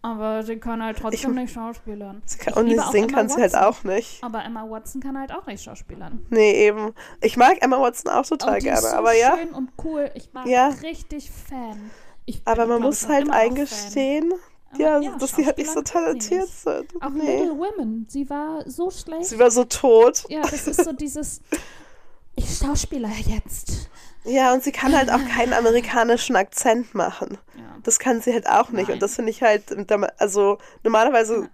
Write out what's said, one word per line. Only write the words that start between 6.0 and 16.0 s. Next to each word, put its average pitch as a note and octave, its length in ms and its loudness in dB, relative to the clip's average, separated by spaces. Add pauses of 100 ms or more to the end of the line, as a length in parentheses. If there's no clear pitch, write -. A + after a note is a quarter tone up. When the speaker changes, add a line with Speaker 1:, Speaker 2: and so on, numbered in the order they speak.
Speaker 2:
Nee, G#3+ 360 6
eben. G#3+ 260 -2 (280)
Ich A3+ 160 0
mag C4 240 6
Emma C4 180 4
Watson A#3+ 320 -2
auch - 140 2
Speaker 1:
Oh, - 100 -12
Speaker 2:
total G#3 240 0
Speaker 1:
die - 60 -4
Speaker 2:
gerne, - 140 2
Speaker 1:
ist A3 100 2
so - 80 0
Speaker 2:
aber A3+ 180 4
ja. B3+ 220 6
Speaker 1:
schön E4+ 140 -8
und C4 180 -8 (140)
cool. D4+ 320 -4
Ich - 180 -18
mag B3+ 140 -10
Speaker 2:
Ja. B3+ 220 4 (120)
Speaker 1:
richtig D#4 480 -12
Fan. G#3+ 600 -14 (340)
Ich - 200 -6
Speaker 2:
Aber A3+ 180 2
Speaker 1:
bin, A3+ 60 0
Speaker 2:
man A#3 100 2
Speaker 1:
glaub B3+ 100 2
Speaker 2:
muss D4 140 -2
Speaker 1:
ich, - 40 -8
noch D4+ 60 2
Speaker 2:
halt C#4+ 120 4
Speaker 1:
immer D4 100 0
noch - 60 6
Fan. A#3 100 4
Speaker 2:
eingestehen, C4+ 840 -2 (400)
Speaker 1:
Aber C#4 80 -4
Speaker 2:
ja, D4+ 180 4
Speaker 1:
ja, D4 180 -4
Speaker 2:
dass C4+ 200 -4
sie D4+ 80 2
halt C#4 120 0
nicht D4+ 120 -6
so D#4 100 -2
Speaker 1:
Schauspielern E4 260 -2